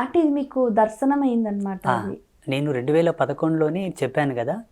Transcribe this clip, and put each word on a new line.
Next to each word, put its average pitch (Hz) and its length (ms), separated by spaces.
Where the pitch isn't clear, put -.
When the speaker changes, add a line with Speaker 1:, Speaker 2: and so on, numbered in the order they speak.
Speaker 1:
అంటే 262 200
ఇది 311 80
మీకు 277 400
దర్శనం 226 540
అయిందనమాట 202 640
Speaker 2:
ఆ, 127 40
Speaker 1:
అది. 123 280
Speaker 2:
నేను 143 240
రెండు 127 200
వేల 165 180
పదకొండులోనే 160 920
చెప్పాను 139 320
కదా, 135 380